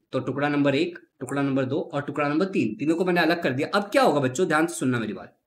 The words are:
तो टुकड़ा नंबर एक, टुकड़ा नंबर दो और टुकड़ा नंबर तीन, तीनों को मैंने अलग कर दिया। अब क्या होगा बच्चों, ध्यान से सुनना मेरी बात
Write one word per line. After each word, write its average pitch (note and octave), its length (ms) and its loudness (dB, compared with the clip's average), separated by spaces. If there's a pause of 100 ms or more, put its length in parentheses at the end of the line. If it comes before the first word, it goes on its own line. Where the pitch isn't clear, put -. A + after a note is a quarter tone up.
(120)
तो C3+ 80 0
टुकड़ा C3+ 280 -2
नंबर C#3+ 260 2
एक, E3+ 240 0 (220)
टुकड़ा C#3 220 -4
नंबर C3+ 220 0
दो C#3 300 -4
और C#3 80 -2
टुकड़ा C#3+ 260 -2
नंबर D#3 160 0
तीन, D#3+ 300 -2
तीनों D3+ 200 0
को F3 100 0
मैंने F3 160 2
अलग E3 220 2
कर D3 100 0
दिया। D3+ 260 0
अब G3+ 40 -2
क्या C4+ 200 2
होगा D3 180 4
बच्चों, C3+ 280 0
ध्यान D#3 180 4
से E3 80 -6
सुनना B2+ 240 0
मेरी G#2 140 -6
बात F2+ 340 -14